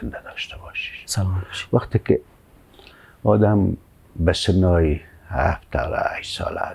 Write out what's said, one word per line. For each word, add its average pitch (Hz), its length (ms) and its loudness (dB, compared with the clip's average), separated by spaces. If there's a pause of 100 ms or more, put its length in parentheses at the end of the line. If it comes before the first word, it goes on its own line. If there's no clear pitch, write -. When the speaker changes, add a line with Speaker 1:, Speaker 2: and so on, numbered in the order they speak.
Speaker 1:
زنده - 200 -10
داشته - 340 -14
باشید. - 520 -12
Speaker 2:
سلامت 95 360 -2
باشید. - 300 -6
Speaker 1:
وقتی - 240 2
که - 220 2 (1040)
آدم 104 520 4 (400)
به 85 160 2
سنای 87 680 2 (280)
هفت - 440 -2
ساله، - 260 -4
هشت - 400 -6
ساله، - 220 -6 (140)